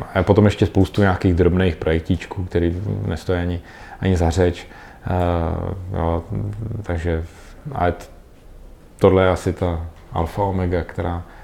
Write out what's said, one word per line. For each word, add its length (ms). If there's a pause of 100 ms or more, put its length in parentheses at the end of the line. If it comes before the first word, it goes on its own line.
(140)
a 100
potom 220
ještě 200
spoustu 360
nějakých 320
drobných 420
projektíčků, 680
který 380 (260)
nestojí 320
ani, 220 (400)
ani 160
za 120
řeč. 380 (400)
Eh, 920
jo, 260 (600)
takže, 400 (480)
ale 200
t-, 140 (920)
tohle 240
je 60
asi 240
ta 320 (280)
alfa 300
omega, 400
která, 400 (200)